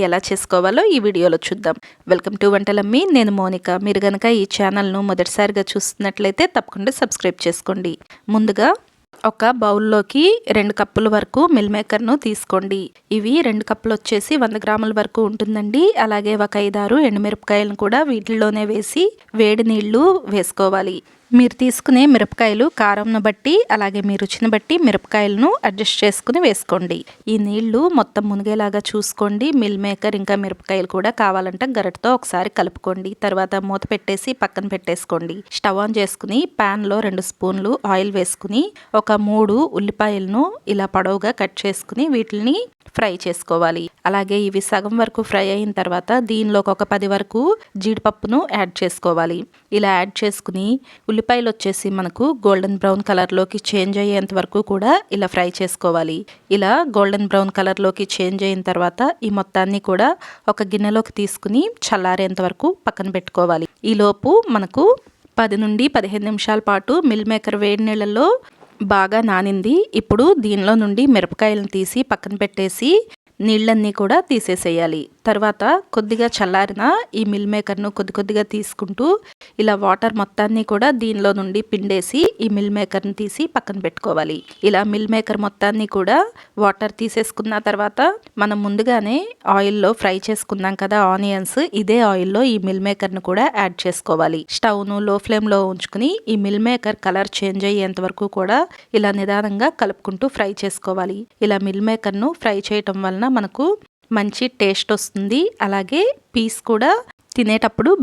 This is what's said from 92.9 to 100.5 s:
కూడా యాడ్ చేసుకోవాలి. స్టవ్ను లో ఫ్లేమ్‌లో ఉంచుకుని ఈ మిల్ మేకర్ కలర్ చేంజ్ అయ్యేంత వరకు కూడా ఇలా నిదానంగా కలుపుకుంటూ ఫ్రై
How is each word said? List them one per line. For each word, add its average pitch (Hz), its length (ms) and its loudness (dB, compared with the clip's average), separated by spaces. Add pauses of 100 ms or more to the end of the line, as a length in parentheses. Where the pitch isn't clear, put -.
కూడా 202 160 2 (160)
యాడ్ 180 240 -2
చేసుకోవాలి. 160 560 0 (160)
స్టవ్ను 202 420 -2 (100)
లో 202 80 2 (100)
ఫ్లేమ్‌లో 214 340 2 (120)
ఉంచుకుని 208 380 -4 (220)
ఈ 220 40 0 (100)
మిల్ 208 220 0
మేకర్ 240 380 -2
కలర్ 196 320 -2
చేంజ్ 196 320 -2
అయ్యేంత 190 360 -2
వరకు 202 200 -6 (120)
కూడా 202 200 2 (400)
ఇలా 208 120 2 (100)
నిదానంగా 202 480 0 (140)
కలుపుకుంటూ 196 440 -4 (100)
ఫ్రై 202 140 0 (140)